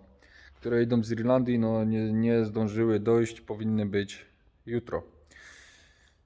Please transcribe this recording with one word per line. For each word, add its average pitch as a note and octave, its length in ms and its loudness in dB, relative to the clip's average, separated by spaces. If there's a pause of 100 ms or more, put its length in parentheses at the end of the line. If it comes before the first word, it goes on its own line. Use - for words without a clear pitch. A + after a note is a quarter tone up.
(540)
które A#2+ 280 0
idą A#2+ 220 2
z A2 60 -8
Irlandii, A#2+ 480 0
no A2+ 260 2
nie, A2 280 0
nie A2+ 320 2
zdążyły A2 560 0
dojść, A#2 400 2
powinny A2 460 -2
być G2+ 400 -4 (400)
jutro. A#2 360 -6 (1200)